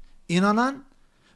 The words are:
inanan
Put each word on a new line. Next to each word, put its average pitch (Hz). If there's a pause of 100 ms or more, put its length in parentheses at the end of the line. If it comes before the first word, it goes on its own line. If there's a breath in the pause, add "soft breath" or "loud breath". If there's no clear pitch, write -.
(300)
inanan 214 (520 soft breath)